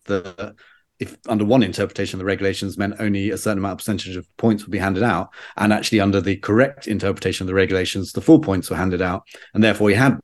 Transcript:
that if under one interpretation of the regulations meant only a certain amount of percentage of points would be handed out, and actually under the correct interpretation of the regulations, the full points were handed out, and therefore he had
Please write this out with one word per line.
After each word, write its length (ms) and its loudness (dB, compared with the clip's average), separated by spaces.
that 480 -6
if 160 -12
under 160 0
one 180 4
interpretation 540 -4
of 40 -8
the 40 -6
regulations 540 -2
meant 220 -2
only 300 0
a 60 -4
certain 220 -2
amount 140 -4
of 60 -10
percentage 380 -6
of 100 -12
points 280 2
would 60 -16
be 80 -4
handed 240 0
out, 260 0
and 160 2
actually 280 0
under 200 2
the 160 -2
correct 520 0
interpretation 560 -4
of 40 -6
the 60 -4
regulations, 580 0
the 80 -6
full 200 8
points 300 -2
were 60 -6
handed 260 0
out, 220 -4
and 100 2
therefore 280 4
he 40 4
had 300 2